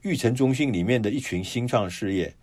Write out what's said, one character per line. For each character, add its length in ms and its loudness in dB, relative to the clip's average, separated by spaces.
育 120 0
成 200 2
中 200 4
心 160 0
里 140 0
面 160 2
的 100 0
一 80 -2
群 240 -4
新 240 -4
创 220 0
事 240 -4
业， 300 -2